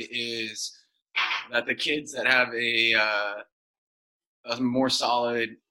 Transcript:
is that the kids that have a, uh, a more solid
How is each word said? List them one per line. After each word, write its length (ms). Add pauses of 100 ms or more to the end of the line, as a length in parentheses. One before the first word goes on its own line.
(120)
is 680 (760)
that 140
the 100
kids 380
that 120
have 280
a, 420
uh, 380 (1120)
a 160
more 280
solid 680 (140)